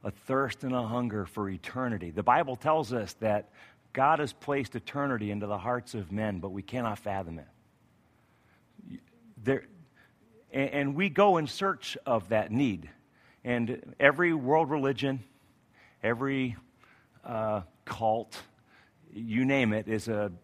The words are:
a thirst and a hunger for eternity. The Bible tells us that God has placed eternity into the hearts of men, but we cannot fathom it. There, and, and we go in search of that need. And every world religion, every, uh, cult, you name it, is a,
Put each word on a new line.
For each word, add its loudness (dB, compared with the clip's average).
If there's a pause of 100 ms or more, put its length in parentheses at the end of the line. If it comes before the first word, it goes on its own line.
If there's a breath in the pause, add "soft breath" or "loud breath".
a -4
thirst -2
and -2
a 0
hunger -2
for -4
eternity. -6
The -4
Bible 4
tells 0
us -4
that 0 (440 loud breath)
God 4
has -2
placed -2
eternity -2
into -4
the -2
hearts -4
of -6
men, -2
but -6
we -8
cannot -4
fathom -6
it. -20 (440)
There, 2 (920 soft breath)
and, 2
and 0
we 2
go 6
in 0
search -4
of 0
that 2
need. 0 (540 soft breath)
And -2
every 6
world 4
religion, 0 (800 soft breath)
every, 0 (680 soft breath)
uh, -2 (240)
cult, -2 (720 soft breath)
you 0
name 4
it, -2
is -2
a, 0 (120)